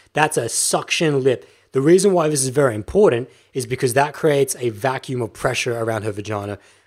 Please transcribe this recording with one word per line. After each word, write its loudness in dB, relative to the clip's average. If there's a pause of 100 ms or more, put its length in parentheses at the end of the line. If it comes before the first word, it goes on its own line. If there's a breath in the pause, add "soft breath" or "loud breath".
(120)
that's 0
a -2
suction 0
lip. 0 (220 soft breath)
The 0
reason 6
why 2
this 0
is -2
very 2
important 2 (240 soft breath)
is -6
because -2
that 2
creates 0
a -2
vacuum -4
of -4
pressure -4
around -4
her -4
vagina -8 (280 soft breath)